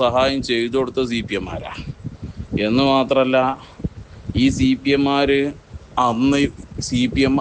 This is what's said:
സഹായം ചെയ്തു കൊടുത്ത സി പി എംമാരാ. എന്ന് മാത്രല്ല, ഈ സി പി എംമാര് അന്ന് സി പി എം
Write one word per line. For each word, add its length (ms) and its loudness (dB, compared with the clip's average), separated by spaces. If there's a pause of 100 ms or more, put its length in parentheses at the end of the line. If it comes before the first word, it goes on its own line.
സഹായം 360 2 (100)
ചെയ്തു 300 0
കൊടുത്ത 220 -2 (100)
സി 160 -2
പി 120 -6
എംമാരാ. 340 -10 (920)
എന്ന് 240 2
മാത്രല്ല, 460 2 (1040)
ഈ 20 4 (120)
സി 120 4 (140)
പി 140 0
എംമാര് 440 2 (680)
അന്ന് 280 2 (500)
സി 120 -2 (140)
പി 140 2
എം 140 2